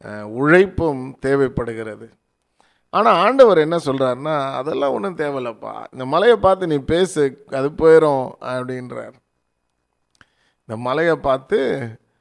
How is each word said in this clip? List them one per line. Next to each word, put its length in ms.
அஹ், 200
உழைப்பும் 1000
தேவைப்படுகிறது. 880
ஆனா 220
ஆண்டவர் 460
என்ன 200
சொல்றாருன்னா, 760
"அதெல்லாம் 380
ஒண்ணும் 240
தேவையில்லப்பா, 760
இந்த 140
மலையை 320
பார்த்து 300
நீ 100
பேசு, 720
அது 220
போயிரும்" 600
அப்படின்றார். 720
இந்த 220
மலையை 340
பார்த்து 720